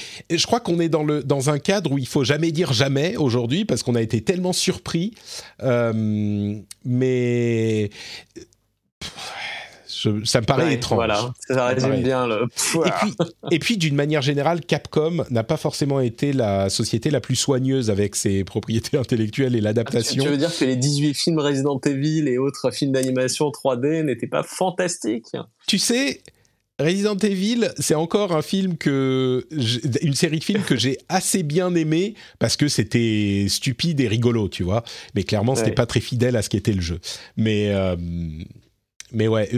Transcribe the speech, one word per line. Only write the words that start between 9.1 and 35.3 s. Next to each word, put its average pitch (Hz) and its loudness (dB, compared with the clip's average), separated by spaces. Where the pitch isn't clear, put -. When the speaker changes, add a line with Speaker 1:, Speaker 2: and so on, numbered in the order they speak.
Speaker 1:
je, 107 -2
ça 123 2
me 101 -6
paraît 143 2
Speaker 2:
Ouais, 147 2
Speaker 1:
étrange. 120 0
Speaker 2:
voilà, 113 0
ça 127 2
résume 131 0
Speaker 1:
Ouais. 131 0
Speaker 2:
bien 127 0
le 113 0
Speaker 1:
Et 180 2
puis, 214 0
et 160 4
puis, 233 0
d'une 156 2
manière 147 2
générale, 143 0
Capcom 156 0
n'a 113 2
pas 160 -2
forcément 139 0
été 131 0
la 98 2
société 113 -2
la 135 2
plus 127 -2
soigneuse 131 2
avec 101 0
ses 98 0
propriétés 113 -2
intellectuelles 120 0
et 110 2
l'adaptation. 113 0
Speaker 2:
Ah, 135 2
tu, - 0
tu 156 0
veux 147 2
dire 165 0
que 143 0
les 131 2
dix-huit 143 2
films 165 0
Resident 143 0
Evil 147 0
et 123 0
autres 135 -2
films 139 -2
d'animation 131 0
trois 131 -2
D 151 0
n'étaient 139 -2
pas 151 -2
fantastiques ? 185 -4
Speaker 1:
Tu 196 0
sais, 254 0
Resident 196 0
Evil, 202 2
c'est 156 0
encore 175 2
un 151 2
film 185 0
que 131 0
j'ai, 120 -2
une 143 2
série 156 0
de - -6
films 202 0
que 139 2
j'ai 127 0
<laughs> - -18
assez 180 0
bien 180 0
aimé 165 2
parce - 0
que 147 4
c'était 104 2
stupide 139 -2
et 117 2
rigolo, 117 2
tu - -6
vois. 90 0
Mais 98 0
clairement, 107 0